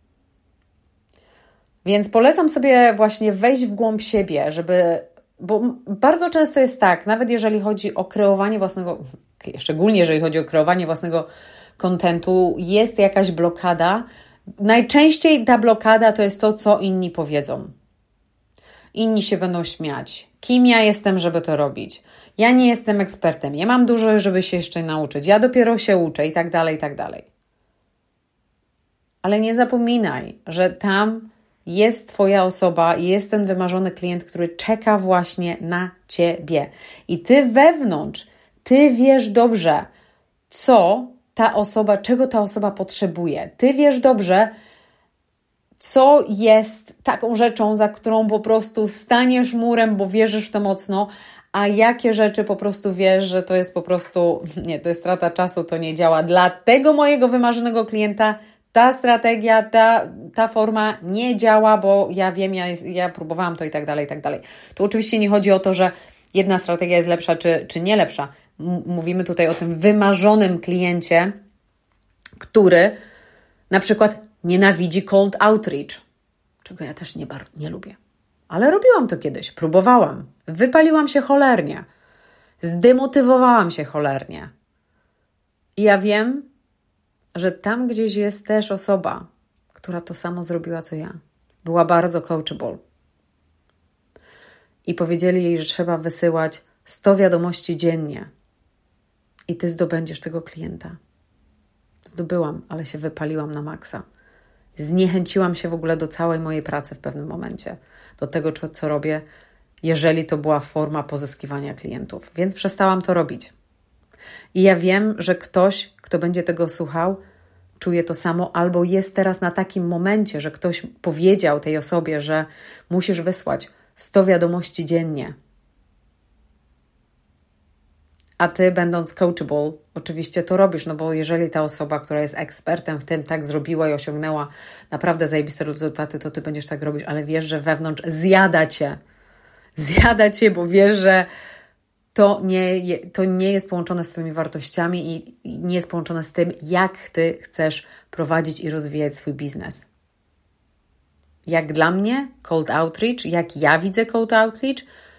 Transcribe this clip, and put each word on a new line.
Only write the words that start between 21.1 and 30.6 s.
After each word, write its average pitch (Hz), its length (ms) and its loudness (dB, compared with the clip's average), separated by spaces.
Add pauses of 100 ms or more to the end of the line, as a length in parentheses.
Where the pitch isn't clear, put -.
żeby 170 220 -2
to 160 160 -2
robić? - 460 -6 (340)
Ja 226 140 4
nie 254 160 6
jestem 220 340 0
ekspertem. 160 540 -4
Ja 165 100 -4
mam 247 200 4
dużo, 220 340 2
żeby 185 240 0
się 185 140 -4
jeszcze 170 260 -6
nauczyć. 151 420 -6
Ja 202 140 6
dopiero 233 380 4
się 196 200 2
uczę 156 300 0
i 160 40 -4
tak 170 180 -2
dalej, 165 260 0
i 156 40 -8
tak 147 160 -8
dalej. - 280 -12 (2000)
Ale 208 180 0
nie 220 160 -2
zapominaj, 240 800 -2 (100)
że 180 220 0